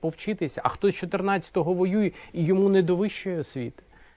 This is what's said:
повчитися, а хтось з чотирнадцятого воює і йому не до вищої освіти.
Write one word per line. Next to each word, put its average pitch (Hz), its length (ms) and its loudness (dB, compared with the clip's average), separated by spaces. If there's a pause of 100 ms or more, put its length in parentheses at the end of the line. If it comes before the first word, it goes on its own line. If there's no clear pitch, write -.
повчитися, 165 640 -4
а - 40 0
хтось - 260 0
з - 40 -12
чотирнадцятого 185 760 -2
воює 185 360 2 (220)
і 170 120 -2
йому 190 240 4
не 190 140 6
до 175 140 2
вищої 190 420 -4
освіти. 123 440 -8 (340)